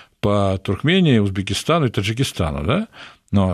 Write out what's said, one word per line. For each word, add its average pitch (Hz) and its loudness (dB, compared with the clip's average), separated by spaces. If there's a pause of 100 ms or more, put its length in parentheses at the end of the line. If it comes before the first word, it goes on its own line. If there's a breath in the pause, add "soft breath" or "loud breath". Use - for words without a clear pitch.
(200 loud breath)
по 101 0
Туркмении, 143 2
Узбекистану 104 0
и 110 0
Таджикистану, 95 -4
да, 170 0 (460 loud breath)
но 98 4